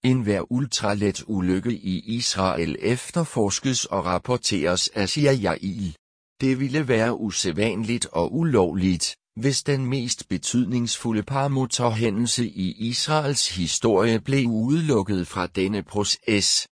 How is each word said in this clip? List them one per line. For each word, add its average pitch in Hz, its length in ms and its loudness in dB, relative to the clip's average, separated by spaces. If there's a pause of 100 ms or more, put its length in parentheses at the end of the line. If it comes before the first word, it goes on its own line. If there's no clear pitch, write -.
Enhver 107 480 2
ultralet 104 760 -2
ulykke 95 460 0
i 98 420 -4
Israel 92 640 0
efterforskes 123 1040 0
og 92 200 -2
rapporteres 90 840 0
af 98 220 -2
C - 80 -2
I 139 280 4
A. 87 100 0 (880)
Det 131 180 2
ville 139 280 0
være 117 260 4
usædvanligt 104 920 -2
og 85 300 -2
ulovligt, 95 800 2 (240)
hvis 131 240 0
den 135 220 0
mest 123 440 -4
betydningsfulde 113 920 -2
paramotorhændelse 120 1200 0
i 98 420 -4
Israels 143 680 0
historie 104 640 2
blev 135 280 0
udelukket 113 800 0
fra 90 200 -4
denne 98 360 0
proces. - 840 0 (100)